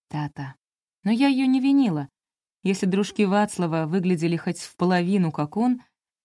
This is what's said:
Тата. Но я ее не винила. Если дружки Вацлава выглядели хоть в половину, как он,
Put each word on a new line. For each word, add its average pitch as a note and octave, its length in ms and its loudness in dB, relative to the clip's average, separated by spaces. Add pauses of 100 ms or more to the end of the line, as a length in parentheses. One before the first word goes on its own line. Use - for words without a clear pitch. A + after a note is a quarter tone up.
Тата. D3 480 -8 (480)
Но G3 80 0
я B3 160 2
ее C4+ 180 2
не C4 140 4
винила. B3 480 2 (560)
Если F#3+ 220 0
дружки G3 400 0
Вацлава F3+ 600 0
выглядели E3+ 520 0
хоть E3+ 240 -6
в - 160 -18
половину, F3+ 560 0
как D3+ 240 -6
он, B3 240 0 (440)